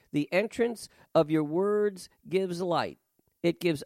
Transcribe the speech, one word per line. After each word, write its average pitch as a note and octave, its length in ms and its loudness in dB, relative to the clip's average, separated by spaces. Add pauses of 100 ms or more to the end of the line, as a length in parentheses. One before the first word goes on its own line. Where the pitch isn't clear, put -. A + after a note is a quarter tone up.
(120)
"The D3 200 -2
entrance A3 560 -2 (260)
of D#3 160 4
your D#3 140 2
words G3 640 -2 (180)
gives F3 360 -2
light. C#3 360 -2 (440)
It E3+ 180 0
gives E3 260 0